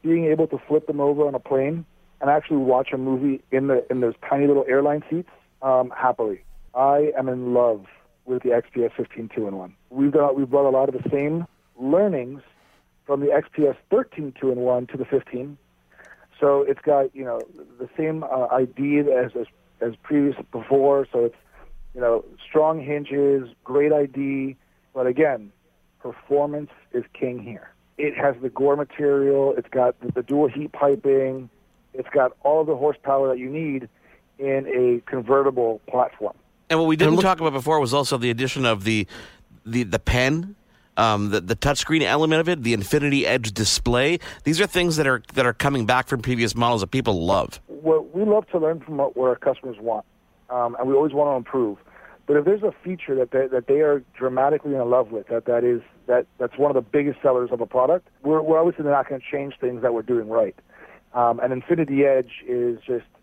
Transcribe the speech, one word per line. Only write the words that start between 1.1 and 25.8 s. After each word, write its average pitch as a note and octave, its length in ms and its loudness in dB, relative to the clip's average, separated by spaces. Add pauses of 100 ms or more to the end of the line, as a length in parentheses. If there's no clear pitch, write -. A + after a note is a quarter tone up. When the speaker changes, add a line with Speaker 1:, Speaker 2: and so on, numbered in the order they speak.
Speaker 1:
on C#3 80 -4
a B2 40 -2
plane C#3+ 460 -2 (360)
and C3+ 80 0
actually D3+ 280 2
watch C3 360 2
a C#3 40 -4
movie C3 440 -2 (100)
in C3 160 0
the, C3 240 2
in B2+ 80 -2
those A#2 140 0 (160)
tiny C#3+ 180 2
little C#3 180 4
airline D3 440 0
seats, E3+ 200 -4 (320)
um, B2+ 360 2
happily. A2+ 480 -2 (280)
I C#3+ 440 2
am C3 100 -2
in B2+ 260 -4
love A#2 320 2 (380)
with B2+ 200 -4
the B2 100 0
X A#2+ 200 0
P A#2+ 100 -2
S A2+ 140 -2
fifteen A2+ 360 -8
two-in-one. F#2+ 420 -8 (140)
We've C#3 220 0
got, C#3+ 240 4
we've C3+ 140 -2
brought C#3 180 4
a C3+ 40 2
lot C3 180 2
of B2+ 120 -6
the - 80 -4
same D3+ 360 -2 (320)
learnings C#3 640 0 (640)
from C#3 140 0
the C#3+ 140 2
X D3 180 0
P D3 160 0
S C3 80 0 (140)
thirteen F#3+ 500 -2
two-in-one B2 480 0
to - 100 -12
the B2+ 80 -6
fifteen. C3+ 520 -6 (840)
So C#3+ 220 4
it's C#3 200 0
got, C#3 320 2
you C3+ 120 -10
know, A#2 160 -6 (380)
the B2+ 180 -12
same, D#3+ 260 -4
uh, C3 260 -2
I C3 140 2
D C#3+ 360 -2
as, C3 360 2
as, A#2 120 -6 (340)
as A#2 120 -4 (100)
previous C#3+ 320 0 (180)
before. C#3 580 2
So A#2+ 140 2
it's, A#2 100 -2 (580)
you B2+ 60 -14
know, A#2 240 0 (240)
strong D#3 340 2
hinges, C#3 680 -2 (160)
great C#3+ 260 2
I D3 140 2
D. C3+ 500 -6 (380)
But B2+ 140 -2
again, B2+ 440 0 (480)